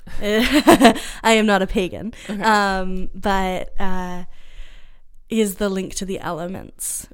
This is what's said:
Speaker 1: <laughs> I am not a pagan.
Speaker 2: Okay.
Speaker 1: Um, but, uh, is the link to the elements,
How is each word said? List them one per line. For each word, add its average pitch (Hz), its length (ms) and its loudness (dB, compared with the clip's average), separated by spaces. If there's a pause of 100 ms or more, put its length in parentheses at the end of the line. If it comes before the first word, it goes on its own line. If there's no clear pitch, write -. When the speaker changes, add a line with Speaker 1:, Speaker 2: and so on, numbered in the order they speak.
Speaker 1:
<laughs> - 220 -4
I 233 1080 4
am 220 140 4
not 196 160 4
a 190 40 0
pagan. 185 480 -4 (140)
Speaker 2:
Okay. 202 140 -8
Speaker 1:
Um, 190 720 0
but, 185 640 -2
uh, 185 460 2 (1040)
is 208 280 0
the 208 120 -2
link 190 280 -4
to 196 100 -6
the 190 140 -8
elements, - 920 -10